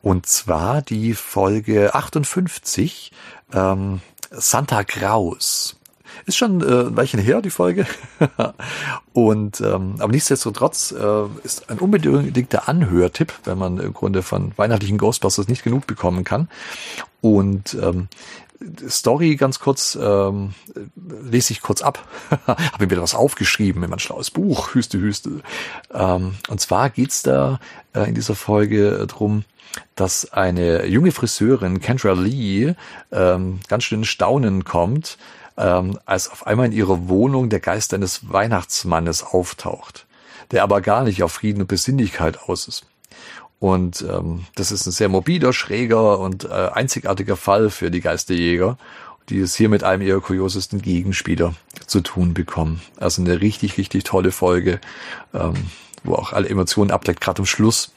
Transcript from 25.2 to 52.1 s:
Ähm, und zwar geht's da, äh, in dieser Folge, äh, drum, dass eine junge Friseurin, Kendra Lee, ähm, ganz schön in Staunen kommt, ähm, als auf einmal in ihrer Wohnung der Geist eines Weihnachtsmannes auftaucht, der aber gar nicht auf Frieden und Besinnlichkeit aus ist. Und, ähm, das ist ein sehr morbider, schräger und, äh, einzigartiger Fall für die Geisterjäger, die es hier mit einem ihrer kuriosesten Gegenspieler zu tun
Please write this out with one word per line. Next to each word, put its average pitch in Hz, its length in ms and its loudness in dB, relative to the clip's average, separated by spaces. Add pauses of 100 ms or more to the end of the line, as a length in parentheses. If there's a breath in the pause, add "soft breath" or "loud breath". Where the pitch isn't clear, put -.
Ähm, 92 440 0 (120)
und 104 120 -4
zwar 120 300 2
geht's - 320 -2
da, - 360 2 (360 loud breath)
äh, 107 140 0
in 113 60 -2
dieser 110 220 -2
Folge, 104 640 2
äh, 101 100 -2
drum, 107 360 -2 (520 loud breath)
dass - 360 -2
eine 90 540 2
junge 135 240 4
Friseurin, 104 680 0
Kendra 117 320 0
Lee, 107 600 0 (360 loud breath)
ähm, 92 560 2
ganz 110 180 0
schön 110 160 -2
in 113 40 0
Staunen 104 600 2
kommt, 110 540 0 (380 loud breath)
ähm, 92 480 2
als 95 260 -2
auf - 160 -16
einmal 117 200 2
in 113 60 0
ihrer 92 360 2
Wohnung 123 420 2
der 104 100 0
Geist 98 340 -2
eines - 380 -4
Weihnachtsmannes 90 880 0
auftaucht, - 840 -4 (440 loud breath)
der 104 120 4
aber 101 180 4
gar 107 240 2
nicht 95 180 0
auf 82 100 0
Frieden 101 300 -2
und 90 60 -2
Besinnlichkeit 101 800 0
aus 90 200 -4
ist. - 180 -12 (720 loud breath)
Und, 92 440 2
ähm, 87 420 -4 (120)
das 101 160 -4
ist 98 140 -4
ein 90 60 -4
sehr 101 160 2
morbider, 127 440 2
schräger 110 680 2
und, 95 260 -4
äh, 95 280 -2
einzigartiger 101 640 -2
Fall 104 340 4
für 85 220 -4
die 87 80 0
Geisterjäger, 87 760 0 (520 loud breath)
die 98 100 -2
es 92 160 0
hier 110 140 4
mit 104 160 4
einem 95 180 2
ihrer 98 180 2
kuriosesten 95 640 -2
Gegenspieler 87 720 0 (320)
zu 101 140 2
tun 87 340 0